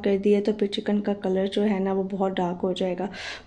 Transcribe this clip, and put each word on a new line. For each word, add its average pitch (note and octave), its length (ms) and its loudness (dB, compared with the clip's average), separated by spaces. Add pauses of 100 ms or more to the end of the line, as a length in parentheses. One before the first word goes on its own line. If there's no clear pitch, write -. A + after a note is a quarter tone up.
कर G3 140 4
दिए G#3 220 4
तो G#3 120 2
फिर G#3 160 0
चिकन G#3 320 0
का G3+ 120 0
कलर F#3+ 360 0
जो G3+ 140 0
है G3+ 200 2
ना F#3+ 100 0
वो F#3+ 100 2
बहुत F#3+ 300 -2
डार्क F3+ 300 -2
हो F#3 100 0
जाएगा। F3+ 360 -2 (380)